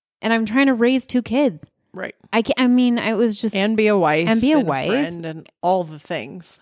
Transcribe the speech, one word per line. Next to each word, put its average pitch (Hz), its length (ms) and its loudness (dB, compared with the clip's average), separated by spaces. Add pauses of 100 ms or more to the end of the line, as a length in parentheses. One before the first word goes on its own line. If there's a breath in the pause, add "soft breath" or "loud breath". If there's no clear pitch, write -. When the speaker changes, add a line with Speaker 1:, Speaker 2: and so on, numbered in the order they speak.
(220)
Speaker 1:
and 220 100 0
I'm 226 120 0
trying 247 220 2
to 269 80 4
raise 240 340 0
two 247 140 0
kids. 233 460 -2 (240)
Speaker 2:
Right. - 220 -12 (160)
Speaker 1:
I 226 120 2
ca-, - 160 -2
I 254 80 2
mean, 247 320 2
I 226 160 -2
was 214 260 0
just 214 160 -2
Speaker 2:
And 208 180 0
be 214 120 2
a 214 100 4
wife. 165 320 2
Speaker 1:
And 226 120 2
be 262 120 2
a 311 60 4
Speaker 2:
and 202 100 0
Speaker 1:
wife. 139 220 -2
Speaker 2:
friend 190 340 -4
and 160 240 -12 (140)
all 180 200 2
the 156 160 -12
things. 160 640 -10